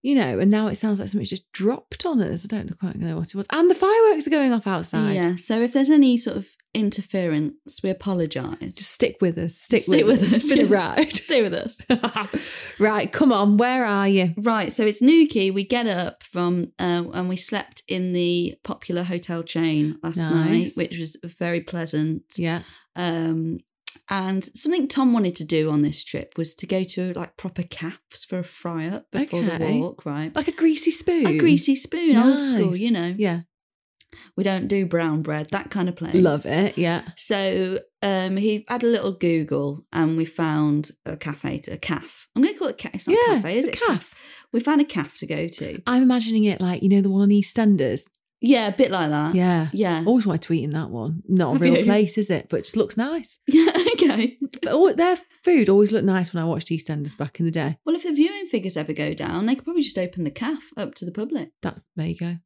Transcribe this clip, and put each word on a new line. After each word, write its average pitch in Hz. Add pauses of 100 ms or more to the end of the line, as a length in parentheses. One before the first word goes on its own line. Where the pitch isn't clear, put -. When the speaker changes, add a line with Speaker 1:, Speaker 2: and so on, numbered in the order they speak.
Speaker 1:
you 277
know, 127
and 196
now 214
it -
sounds 208
like 196
something's 196
just -
dropped -
on 302
us. 170
I 202
don't 202
quite -
know 165
what 165
it -
was. 196
And 330
the 359
fireworks 392
are 277
going 285
off 220
outside. 196
Speaker 2:
Yeah, 180
so 226
if 240
there's 277
any 269
sort -
of 196 (240)
interference, 185
we 196
apologise. 185
Speaker 1:
Just -
stick -
with 170
us. 170
Stick -
Speaker 2:
Stick 175
Speaker 1:
with 226
Speaker 2:
with 190
Speaker 1:
us. -
Speaker 2:
us. -
Speaker 1:
It's 294
been 285
a -
Speaker 2:
Yes. 185
Speaker 1:
ride. 311
Speaker 2:
<laughs> -
Stay 277
with 180
us. - (120)
Speaker 1:
<laughs> -
Right, 214
come 269
on. 208
Where 247
are 196
you? 185
Speaker 2:
Right, 214
so 220
it's 214
Newquay. 294
We 196
get 240
up 180
from, 175
uh, 175 (100)
and 180
we 185
slept -
in 185
the 175
popular -
hotel 175
chain 156
last 170
Speaker 1:
Nice. 165
Speaker 2:
night, 165
which 175
was 160
very 170
pleasant. 160 (140)
Speaker 1:
Yeah. 170 (320)
Speaker 2:
Um, 165 (500)
and 190 (140)
something 302
Tom 262
wanted 185
to 165
do 156
on 151
this 151
trip -
was 165
to -
go 190
to, 185
like, -
proper 180
cafes -
for 185
a 175
fry 165
up 196
before 269
the 175
Speaker 1:
Okay. 185
Speaker 2:
walk, -
right? 151
Speaker 1:
Like 302
a 339
greasy 320
spoon? 330
Speaker 2:
A 302
greasy 294
spoon, 320
old 269
school, 233
Speaker 1:
Nice. 180
Speaker 2:
you 233
know. 175
Speaker 1:
Yeah. 175 (920)
Speaker 2:
We 190
don't 190
do 196
brown 165
bread, 151
that 196
kind 180
of 175
place. 170
Speaker 1:
Love 160
it, 180
yeah. 170 (120)
Speaker 2:
So, 190 (220)
um, 190
he 214
had 247
a 233
little 202
Google 151
and 160
we 165
found 151 (140)
a 156
cafe, 147
to, -
a -
caf. -
I'm 233
gonna 392
call 330
it -
ca-, -
it's -
not 339 (120)
Speaker 1:
Yeah, 440
Speaker 2:
a -
cafe, 190
Speaker 1:
it's -
Speaker 2:
is -
Speaker 1:
a -
Speaker 2:
it? -
Speaker 1:
caf. 349 (380)
Speaker 2:
We 233
found 285
a 294
caf 151
to 160
go 156
to. -
Speaker 1:
I'm 247
imagining 226
it 202
like, 180
you 190
know, 196
the 196
one 196
on 202
EastEnders. 202 (380)
Speaker 2:
Yeah, 233
a 202
bit 262
like 170
that. 151
Speaker 1:
Yeah. 175
Speaker 2:
Yeah. 175
Speaker 1:
Always 226
wanted 160
to -
eat 143
in 147
that 156
one. 127
Not 196
a 254
Speaker 2:
Have 269
Speaker 1:
real 254
Speaker 2:
you? 208
Speaker 1:
place, 214
is 208
it? 170
But 170
it -
just -
looks 208
nice. 285
Speaker 2:
<laughs> -
Yeah, 320 (220)
okay. 247 (240)
Speaker 1:
But 320
all, 339
their 349 (280)
food 269
always 202
looked 208
nice 185
when 170
I 165
watched 165
EastEnders 147
back -
in 170
the 165
day. 156
Speaker 2:
Well, 311
if 339
the 349
viewing 359
figures 190
ever 156
go 151
down, -
they 254
could 262
probably 330
just -
open 180
the 147
caf 285 (120)
up -
to 180
the 175
public. 285 (100)
Speaker 1:
That's, - (100)
there 160
you 165
go. 170